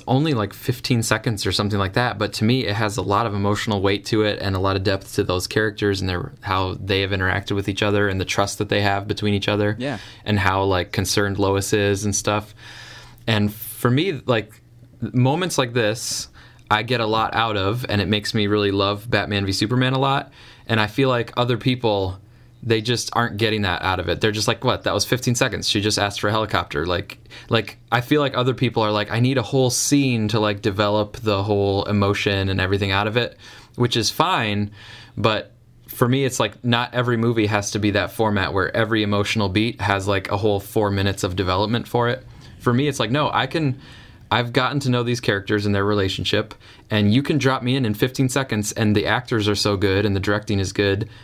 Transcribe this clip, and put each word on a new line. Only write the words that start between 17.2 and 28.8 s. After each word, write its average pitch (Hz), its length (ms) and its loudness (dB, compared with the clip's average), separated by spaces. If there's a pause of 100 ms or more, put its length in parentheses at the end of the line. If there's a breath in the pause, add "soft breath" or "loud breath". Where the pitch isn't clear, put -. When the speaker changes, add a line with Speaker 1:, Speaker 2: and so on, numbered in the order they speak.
Speaker 1:
out 110 220 0
of, 104 320 0
and 104 120 0
it 87 80 0
makes 104 260 -2
me 107 120 0
really 104 260 2
love 101 380 0
Batman 101 360 0
v 95 60 0
Superman 127 400 0
a 131 60 0
lot. 135 340 -2 (340 loud breath)
And 110 140 2
I 104 60 2
feel 131 220 2
like 120 280 0
other 123 220 0
people, 104 600 0 (440 soft breath)
they 113 180 2
just 113 340 -4
aren't 117 220 0
getting 107 260 0
that 90 200 0
out 92 180 0
of 87 80 -4
it. 85 120 -2
They're 110 120 2
just 107 160 -2
like, 117 160 -2
"What? 107 200 0
That 92 100 0
was 101 100 0
fifteen 123 300 0
seconds. 101 340 -2
She 107 120 0
just 101 180 0
asked 101 220 -2
for 104 80 0
a - 40 2
helicopter." 98 540 -2
Like, 90 320 -4 (300 loud breath)
like, 113 280 -2 (140)
I 123 100 2
feel 147 200 2
like 135 160 0
other 123 180 2
people 117 280 0